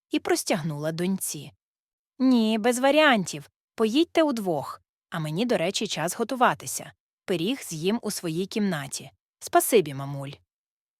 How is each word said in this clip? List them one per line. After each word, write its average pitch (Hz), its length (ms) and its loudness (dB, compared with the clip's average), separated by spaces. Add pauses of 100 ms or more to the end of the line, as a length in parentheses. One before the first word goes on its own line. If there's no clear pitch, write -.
(120)
і - 80 -2
простягнула 160 720 -2
доньці. 165 600 -4 (680)
«Ні, 233 380 4
без 240 220 0
варіантів. 269 680 4 (260)
Поїдьте 285 480 2
удвох, 196 580 -2 (280)
а 175 100 -6
мені, 160 260 -2
до 226 120 2
речі, 185 300 -2
час 170 280 -4
готуватися. 220 760 -2 (340)
Пиріг 190 360 -2
з'їм 180 400 -2
у 208 100 -4
своїй 175 340 -4
кімнаті. 185 680 -4 (340)
Спасибі, 190 480 4
мамуль». 139 380 -8 (680)